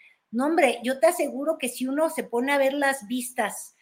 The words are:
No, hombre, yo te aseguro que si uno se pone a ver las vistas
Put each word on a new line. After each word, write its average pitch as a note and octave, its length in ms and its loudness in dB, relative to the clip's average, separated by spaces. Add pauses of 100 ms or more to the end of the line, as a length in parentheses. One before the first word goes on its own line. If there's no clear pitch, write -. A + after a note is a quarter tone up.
(300)
No, B3 160 0
hombre, D4+ 380 4
yo C4 160 -2
te E4 80 6
aseguro D4+ 500 -2
que B3+ 100 -4
si B3+ 200 -6
uno D4+ 200 0
se - 160 -6
pone B3+ 280 0
a C#4+ 60 4
ver C4+ 140 4
las C4+ 360 0
vistas A#3+ 720 -4